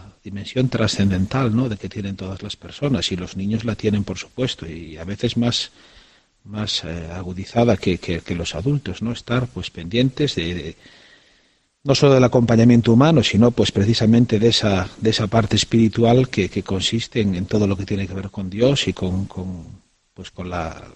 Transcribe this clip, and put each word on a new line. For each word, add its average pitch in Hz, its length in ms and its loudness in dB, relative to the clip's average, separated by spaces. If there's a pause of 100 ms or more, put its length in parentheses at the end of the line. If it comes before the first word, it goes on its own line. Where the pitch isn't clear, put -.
(240)
dimensión 101 440 -4
trascendental, 107 880 0
¿no?, 127 140 0
de 104 80 -6
que 95 100 -10
tienen 98 260 -8
todas 95 280 -10
las 101 120 -12
personas, - 580 -4
y 92 40 -2
los 87 220 -10
niños 107 260 -2
la 113 120 -4
tienen, 104 280 0
por 92 140 -8
supuesto, - 500 -8
y 80 300 -14
a 82 60 -14
veces 104 340 -4
más, 120 320 -2 (760)
más, 104 400 -8
eh, 82 300 -10
agudizada 95 640 0
que, 90 180 0
que, 82 240 -6
que - 140 -8
los 85 200 -6
adultos, 107 460 -4
¿no? 117 120 -4
Estar, 120 340 -4
pues, - 240 -10
pendientes 127 640 -2
de, 85 200 -4
de, 82 220 -10 (1080)
no 139 120 2
solo 139 180 6
del 127 120 6
acompañamiento 117 680 6
humano, 139 300 6
sino, 117 300 4
pues, 104 200 2
precisamente 113 640 4
de 113 100 4
esa, 98 380 2 (140)
de 110 100 2
esa 107 180 -2
parte 110 280 0
espiritual 117 720 2
que, 92 220 -2
que 98 120 -4
consiste 92 600 -4
en, 98 120 0
en 90 120 -4
todo 104 200 2
lo 98 80 0
que 95 120 -6
tiene 98 200 -4
que 87 60 -12
ver 95 160 -8
con 95 220 -10
Dios 123 360 0
y 90 60 0
con, 95 320 -4
con, 92 400 -10 (480)
pues, - 180 -18
con 90 200 -12
la, 80 460 -8